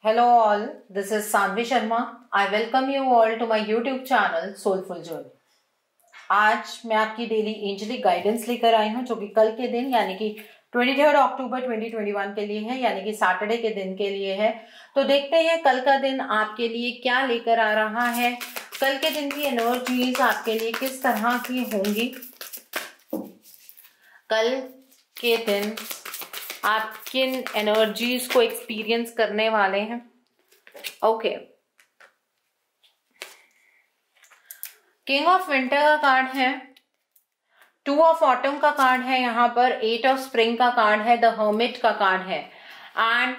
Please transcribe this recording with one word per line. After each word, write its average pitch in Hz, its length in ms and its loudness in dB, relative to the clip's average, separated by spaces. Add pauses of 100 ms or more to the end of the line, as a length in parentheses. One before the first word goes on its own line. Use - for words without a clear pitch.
Hello 233 180 4
all, 220 360 6 (360)
this 196 140 -4
is 208 240 -2
Sanvi 202 300 0
Sharma। 233 420 0 (280)
I 196 100 4
welcome 233 460 0
you 277 120 -2
all 226 340 4
to 226 100 -4
my 220 120 0 (100)
YouTube 247 380 -2
channel 190 460 0 (100)
Soulful 190 340 -2
Journey। 156 320 -12 (1000)
आज 214 540 0
मैं 220 100 0
आपकी 220 300 0
daily 214 460 -2
angelic 214 320 -8
guidance 196 440 0
लेकर 233 260 2
आई 214 160 2
हूँ, 247 140 -4
जो 240 120 -6
कि 202 120 -10
कल 220 240 4
के 240 160 -6
दिन 247 260 -4
यानी 190 220 0
कि 214 220 -6 (340)
ट्वेंटी 262 320 2
थर्ड 294 140 6
October 262 440 0
twenty 226 280 -4
ट्वेंटी 214 220 -4
वन 202 140 -2
के 208 200 -6
लिए 208 140 -6
है, 247 220 -6
यानी 190 220 -2
कि 214 100 -6
Saturday 208 440 0
के 226 120 -2
दिन 190 260 -6
के 196 140 -4
लिए 196 240 -4
है। 214 320 -2 (300)
तो 269 80 2
देखते 277 320 0
हैं 330 260 2
कल 254 200 2
का 269 160 4
दिन 269 240 -2
आपके 220 460 -2
लिए 240 240 -4
क्या 247 340 -2
लेकर 233 340 0
आ 214 140 2
रहा 220 320 0
है। 240 320 -2 (440)
कल 269 160 0
के 311 120 0
दिन 285 220 -4
की 285 100 -6
energies 247 800 0
आपके 226 320 0
लिए 226 180 -2
किस 262 320 -6
तरह 240 340 0
की 254 260 -6
होंगी, 214 520 -2 (2250)
कल 240 340 0 (580)
के 233 160 2
दिन 214 380 -2 (880)
आप 220 340 -2 (140)
किन 262 320 -2 (120)
energies 220 720 0
को 247 140 4
experience 226 680 -2
करने 214 380 0
वाले 202 300 2
हैं। 226 320 -8 (920)
Okay, 220 340 0 (3750)
King 285 180 2
of 370 140 4
Winter 277 320 0
का 294 240 6
card 262 300 4
है, 269 460 -4 (1160)
Two 285 100 2
of 320 240 6
Autumn 277 380 2
का 294 100 4
card 254 300 4
है 254 200 0
यहाँ 240 260 2
पर, 240 360 2
Eight 233 300 2
of 269 160 -4
Spring 226 280 2
का 247 120 4
card 214 320 2
है, 233 200 4
The 226 180 4
Hermit 214 380 0
का 226 140 2
card 190 300 2
है, 180 280 -6 (500)
and 240 400 0